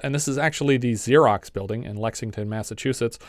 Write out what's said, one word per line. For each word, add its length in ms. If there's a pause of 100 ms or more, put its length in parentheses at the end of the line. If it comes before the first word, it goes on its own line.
and 100
this 140
is 100
actually 400
the 160
Xerox 600
building 300
in 120
Lexington, 540
Massachusetts, 680 (120)